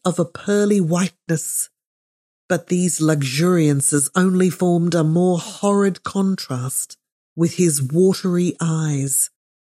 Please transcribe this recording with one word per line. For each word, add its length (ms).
of 140
a 60
pearly 560
whiteness. 880
But 200
these 320
luxuriances 1120
only 360
formed 440
a 80
more 360
horrid 640
contrast 920
with 200
his 280
watery 800
eyes, 680